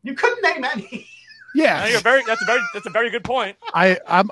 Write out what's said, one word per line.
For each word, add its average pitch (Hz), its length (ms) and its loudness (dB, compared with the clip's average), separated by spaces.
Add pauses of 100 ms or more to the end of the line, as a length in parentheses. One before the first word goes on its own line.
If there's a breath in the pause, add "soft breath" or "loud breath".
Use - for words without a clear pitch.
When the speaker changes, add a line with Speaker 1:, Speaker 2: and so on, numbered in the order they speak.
Speaker 1:
You 254 120 -10
couldn't 480 260 0
name 330 220 -2
any. 240 480 -8
<laughs> - 60 -20 (380)
Speaker 2:
Yeah. 247 240 4
Speaker 3:
No, 190 80 -2
you're 226 140 2
very, 254 220 4
that's 226 180 -2
a - 40 -4
very, 240 140 2 (140)
that's 208 120 -10
a - 60 -10
very 226 180 0
good 196 140 -6
point. 233 340 -4 (160)
Speaker 4:
I, 180 320 4
I'm, 185 260 2